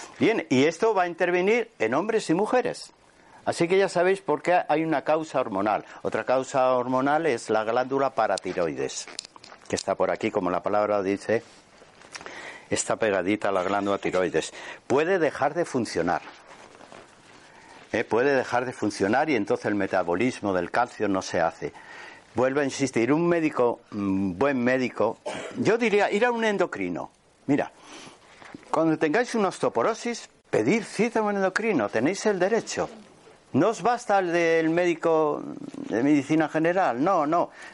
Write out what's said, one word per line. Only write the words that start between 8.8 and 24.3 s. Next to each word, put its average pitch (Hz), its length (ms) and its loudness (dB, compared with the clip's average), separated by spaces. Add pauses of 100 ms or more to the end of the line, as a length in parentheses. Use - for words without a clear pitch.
que - 60 -4
está 95 220 -2
por 92 160 0
aquí, 107 180 -2
como 95 180 -2
la 87 140 -2
palabra 104 400 0
dice, 101 400 -2 (1300)
está - 240 -2
pegadita 101 540 0
a 101 40 0
la 92 120 0
glándula 101 340 0
tiroides. 85 560 0 (320)
Puede 160 320 2
dejar 147 360 0
de 170 100 -2
funcionar. 87 580 -2 (1700)
¿Eh? 110 140 0
Puede 123 280 2
dejar 123 320 0
de 123 80 -6
funcionar 110 560 0
y 151 60 2
entonces 120 320 0
el 107 80 0
metabolismo 98 800 0
del 90 180 0
calcio 117 380 -2
no 95 120 0
se 92 200 -4
hace. 80 320 -2 (640)
Vuelvo 131 240 2
a 147 40 2
insistir, 131 500 0
un 170 120 2
médico, 156 540 2 (120)
mm, 98 440 -2